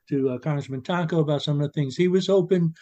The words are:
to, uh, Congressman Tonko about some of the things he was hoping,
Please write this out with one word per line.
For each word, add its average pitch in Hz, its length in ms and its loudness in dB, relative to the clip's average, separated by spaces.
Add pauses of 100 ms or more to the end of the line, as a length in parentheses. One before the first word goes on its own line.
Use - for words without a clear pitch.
(100)
to, 135 200 0
uh, 123 80 -6
Congressman 135 440 -4
Tonko 175 380 -2
about 147 200 0
some 143 180 -2
of 147 80 -2
the 147 60 -6
things 135 240 -2
he 180 120 4
was 190 180 2
hoping, 185 560 2